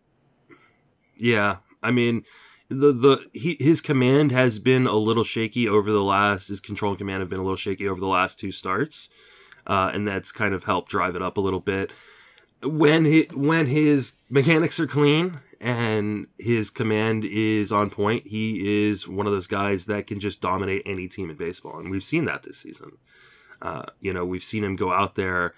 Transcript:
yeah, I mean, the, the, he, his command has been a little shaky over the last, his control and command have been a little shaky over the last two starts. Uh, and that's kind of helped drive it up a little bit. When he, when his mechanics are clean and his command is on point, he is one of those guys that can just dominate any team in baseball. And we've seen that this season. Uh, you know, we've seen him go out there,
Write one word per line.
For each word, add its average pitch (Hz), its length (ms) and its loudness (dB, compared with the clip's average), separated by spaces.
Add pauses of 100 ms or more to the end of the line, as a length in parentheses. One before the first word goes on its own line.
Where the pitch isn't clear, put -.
(1160)
yeah, 104 420 2 (240)
I 113 80 0
mean, 117 340 2 (440)
the, 139 240 4
the, 131 400 4
he, 147 280 -4
his 151 200 4
command 135 520 4
has 123 260 2
been 127 280 4
a 104 100 2
little 110 280 2
shaky 113 440 -2
over 104 240 4
the 101 100 4
last, 98 460 2
his 101 120 -8
control 101 320 -4
and 92 60 -6
command 98 220 -6
have 92 100 -6
been 95 80 -4
a 92 40 -4
little 95 140 -2
shaky 98 320 -4
over 92 120 -4
the 98 60 -4
last 92 320 0
two 98 140 -8
starts. 101 560 -4 (580)
Uh, 95 280 0
and 104 120 -2
that's 95 260 -6
kind 101 220 -2
of 87 100 -6
helped 90 260 -2
drive 92 240 -2
it 90 80 -4
up 90 140 -4
a 104 40 -2
little 95 200 0
bit. 98 300 -2 (760)
When 156 400 4
he, 156 280 4
when 147 340 2
his 147 460 2 (180)
mechanics 160 500 2
are 151 60 0
clean 147 540 2 (200)
and 110 640 -2 (120)
his 110 320 0
command 110 540 0
is 107 480 0
on 104 180 2
point, 107 360 -2
he 104 640 0
is 101 200 -4
one 98 180 -4
of 101 60 0
those 95 140 -2
guys 98 400 -2
that 104 200 -4
can 101 140 -8
just 101 200 -6
dominate 95 440 -2
any 92 240 -8
team 92 220 -10
in 78 60 -12
baseball. 85 420 -10
And 87 120 -10
we've 95 140 -4
seen 156 220 -2
that 69 160 -6
this - 160 -18
season. - 400 -18 (640)
Uh, 82 220 -8 (160)
you 95 120 -6
know, 90 140 -4
we've 92 180 -6
seen 107 180 -4
him 95 140 -2
go 92 160 -2
out 95 220 0
there, 90 440 -2